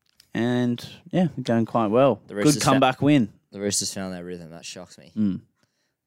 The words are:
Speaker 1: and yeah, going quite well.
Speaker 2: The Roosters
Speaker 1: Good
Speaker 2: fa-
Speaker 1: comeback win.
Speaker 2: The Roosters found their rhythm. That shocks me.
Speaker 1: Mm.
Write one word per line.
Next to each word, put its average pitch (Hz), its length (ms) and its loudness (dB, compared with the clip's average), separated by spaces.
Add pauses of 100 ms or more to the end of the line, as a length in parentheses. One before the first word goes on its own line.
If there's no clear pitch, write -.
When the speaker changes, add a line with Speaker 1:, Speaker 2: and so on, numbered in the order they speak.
(340)
Speaker 1:
and 120 500 -2 (260)
yeah, 175 180 2 (140)
going 117 240 0
quite 117 220 0
well. 117 380 4
Speaker 2:
The - 80 -16
Roosters 147 220 2
Speaker 1:
Good 107 60 -4
Speaker 2:
fa- 143 80 2
Speaker 1:
comeback 135 320 2
win. 143 300 4 (180)
Speaker 2:
The 101 100 -12
Roosters 98 340 -4
found 95 200 -8
their 87 100 -12
rhythm. 87 260 -12
That 82 140 -18
shocks - 340 -18
me. 80 180 -20
Speaker 1:
Mm. 101 240 0 (680)